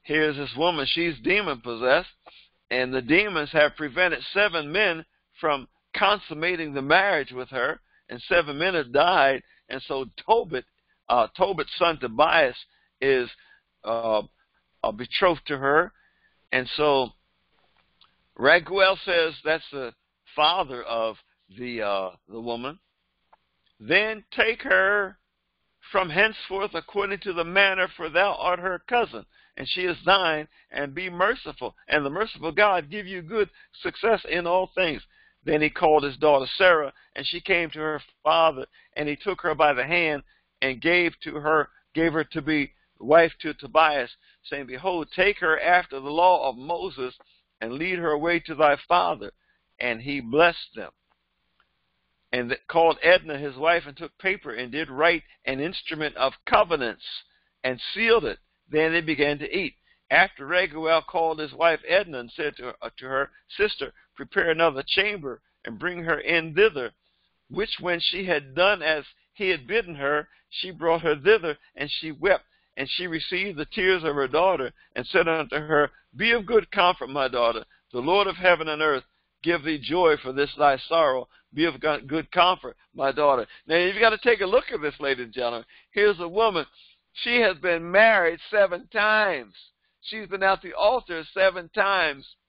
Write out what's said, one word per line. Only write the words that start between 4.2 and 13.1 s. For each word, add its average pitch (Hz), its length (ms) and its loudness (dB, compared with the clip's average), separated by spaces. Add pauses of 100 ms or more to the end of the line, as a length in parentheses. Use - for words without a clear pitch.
seven 170 360 0
men 170 360 -2 (340)
from 143 280 -2 (260)
consummating 170 800 -2
the 135 80 -4
marriage 160 500 2
with 127 180 -10
her, 131 300 -4 (300)
and 120 140 -12
seven 147 340 0
men 180 160 0
have 139 180 -4
died, 139 520 4 (240)
and 135 160 -10
so 135 220 -6 (200)
Tobit, 185 400 0 (440)
uh, 120 180 4 (100)
Tobit's 190 400 -2
son 170 220 2
Tobias 135 580 2 (440)
is, 131 280 2 (540)